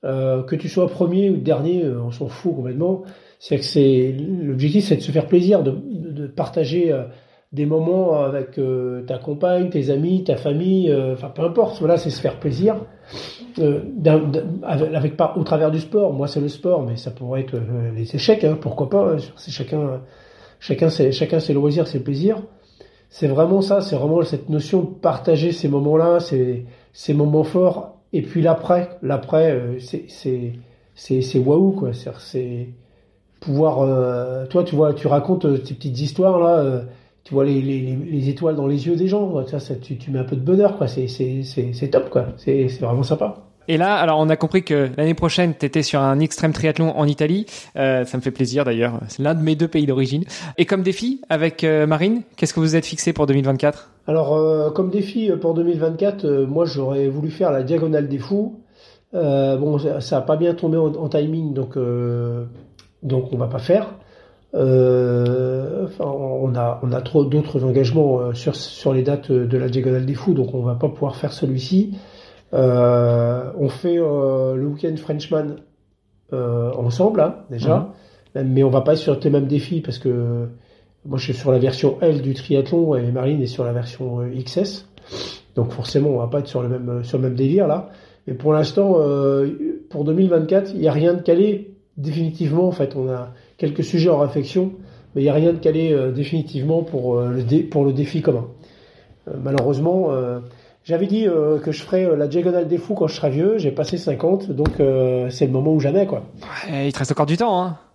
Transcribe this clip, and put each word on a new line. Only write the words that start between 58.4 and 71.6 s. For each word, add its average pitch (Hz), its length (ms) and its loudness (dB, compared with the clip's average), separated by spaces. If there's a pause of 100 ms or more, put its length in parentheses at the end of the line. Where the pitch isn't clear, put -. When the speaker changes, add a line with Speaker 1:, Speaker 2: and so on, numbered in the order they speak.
Speaker 1:
Euh, 139 420 2
bon, 147 220 0
ça, 143 200 -2
ça 139 180 -2
a 131 40 0
pas 151 140 0
bien 170 180 2
tombé 165 240 0
en, 156 160 2
en 156 160 -6
timing, 156 460 -2
donc, 131 200 -4
euh, 120 720 -2 (560)
donc 127 320 -2
on 127 40 -2
va 120 100 -2
pas 131 100 -4
faire. 202 380 0 (580)
Euh, 127 1300 2
enfin, - 200 -8
on 131 500 -4
a, 120 280 -2
on 123 80 -2
a 123 100 -2
trop 143 240 2
d'autres 143 380 0
engagements, 131 560 4
euh, 123 140 -2
sur, 131 220 -4
sur - 380 -4
les 131 80 2
dates, 143 300 -2
euh, 123 160 2
de 127 100 0
la 127 120 0
Diagonale 127 360 0
des 139 80 -2
Fous, 180 220 0
donc 123 180 0
on 131 80 -4
va 120 140 0
pas 127 140 -2
pouvoir - 260 -6
faire - 180 -6
celui-ci. 190 640 0 (560)